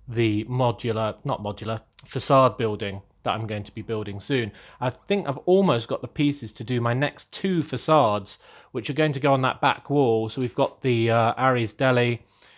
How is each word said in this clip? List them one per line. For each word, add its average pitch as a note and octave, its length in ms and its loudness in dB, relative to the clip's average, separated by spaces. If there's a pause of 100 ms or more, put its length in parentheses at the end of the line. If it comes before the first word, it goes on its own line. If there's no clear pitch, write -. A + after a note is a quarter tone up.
the A2 380 0
modular, A#2 760 -2
not B2+ 200 -4
modular, G#2 400 -8 (200)
facade C3 540 2
building G2+ 460 -4 (180)
that - 120 -2
I'm A2 120 -6
going G#2 180 -6
to - 80 -18
be A2 100 -10
building G#2 380 -8
soon. A#2+ 320 -2 (300)
I G#3+ 80 -2
think G3 380 -4
I've C3+ 120 -6
almost F3+ 480 2
got - 140 -4
the B2+ 60 -8
pieces C#3+ 460 -2
to - 100 -12
do A#2+ 180 -2
my A#2 120 0
next - 380 -4
two F#3 300 0
facades, A#2 760 2 (320)
which A#2 180 -6
are D3 40 -6
going D3+ 200 2
to C3+ 60 -6
go C#3 140 4
on C3+ 80 4
that C3 200 -2
back - 280 0
wall. A#2 380 2
So B2 140 -6
we've B2 140 -4
got C3+ 260 0
the, A#2 300 2
uh, A#2 260 4
Aries B2 360 0
Deli, A#2+ 500 2 (340)